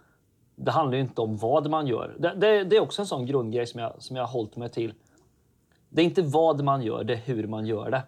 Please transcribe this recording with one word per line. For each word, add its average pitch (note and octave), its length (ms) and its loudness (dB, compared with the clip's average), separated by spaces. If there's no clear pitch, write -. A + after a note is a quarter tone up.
Det C3 160 -4
handlar C#3+ 260 2
ju C3+ 60 0
inte B2 180 -4
om A2 160 -2
vad C#3+ 320 2
man D#3 180 0
gör. - 320 -4
Det, E3+ 160 0
det, G#3 280 4
det F#3 140 2
är G#3 40 6
också D3+ 200 -4
en G#3 40 -2
sån D3+ 200 -4
grundgrej A#2+ 420 0
som A#2+ 140 -10
jag, A2+ 160 -6
som - 180 -12
jag B2+ 80 -4
har A#2+ 100 -6
hållit A2+ 220 -4
mig A#2+ 140 -8
till. A2+ 240 -4
Det D#3 120 2
är F3 40 8
inte F3 160 2
vad D3+ 420 4
man C#3 180 2
gör, A2+ 220 -4
det A2 100 0
är A#2 40 -2
hur A2 300 -4
man G#2+ 180 -6
gör A2 260 -2
det. C3 160 -2